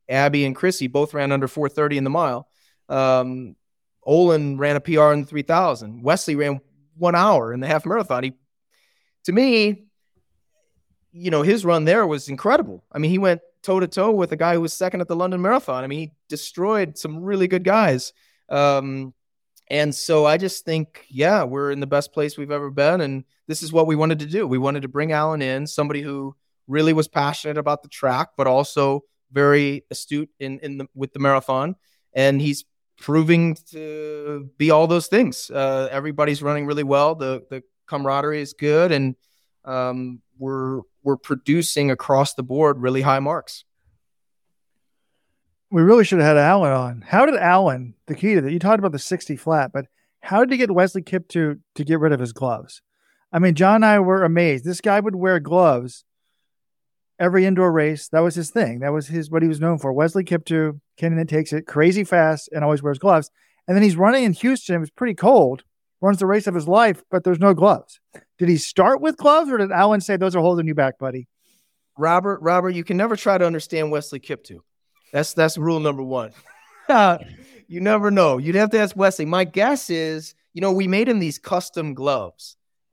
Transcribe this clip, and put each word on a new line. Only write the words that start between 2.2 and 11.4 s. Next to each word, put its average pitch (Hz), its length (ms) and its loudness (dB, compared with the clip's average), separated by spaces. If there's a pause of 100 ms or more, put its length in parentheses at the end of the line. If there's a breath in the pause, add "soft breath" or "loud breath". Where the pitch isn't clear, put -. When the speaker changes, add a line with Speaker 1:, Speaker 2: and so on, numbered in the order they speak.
Speaker 1:
Um, 127 680 -2 (460)
Olin 151 540 2
ran 143 200 0
a 139 40 -2
P 160 160 -2
R 151 160 6
in 147 80 0
the 131 60 -8
three 147 160 -8
thousand. 120 600 -2
Wesley 156 320 -2
ran 143 260 -2 (360)
one 170 180 0
hour 170 380 2
in 123 80 -8
the 135 60 -8
half 156 180 0
marathon. 160 400 -4
He, 131 80 -6 (920)
to 180 80 -4
me, 220 520 2 (1300)
you 175 180 -6
know, 151 120 2